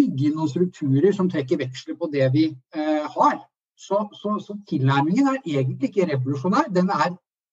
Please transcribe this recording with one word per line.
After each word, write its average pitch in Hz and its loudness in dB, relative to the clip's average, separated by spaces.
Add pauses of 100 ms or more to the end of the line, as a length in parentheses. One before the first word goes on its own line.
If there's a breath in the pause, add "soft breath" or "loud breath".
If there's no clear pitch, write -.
bygge 147 0
inn 151 0
noen 156 -2
strukturer 175 2
som 185 0
trekker 147 -2
veksler 143 -8
på 170 -6
det 135 2
vi, 156 4 (320)
eh, 156 -2
har. 294 2 (400)
Så, 202 -2
så, 208 -4
så 208 -12 (100)
tilnærmingen 156 2
er 269 -4
egentlig 135 -2
ikke 175 0
revolusjonær, 180 -2
den 185 0
er 175 -2 (360)